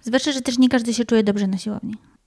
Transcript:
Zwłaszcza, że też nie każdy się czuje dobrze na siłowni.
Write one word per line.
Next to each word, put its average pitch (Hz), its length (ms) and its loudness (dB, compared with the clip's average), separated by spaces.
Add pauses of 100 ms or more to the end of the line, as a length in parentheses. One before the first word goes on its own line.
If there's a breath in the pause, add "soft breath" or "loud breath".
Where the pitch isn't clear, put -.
Zwłaszcza, 262 300 0
że 262 100 -4
też 254 160 -2
nie 254 100 6
każdy 240 260 0
się 233 100 -2
czuje 226 200 2
dobrze 202 220 0
na 190 120 -2
siłowni. 208 360 -8 (320)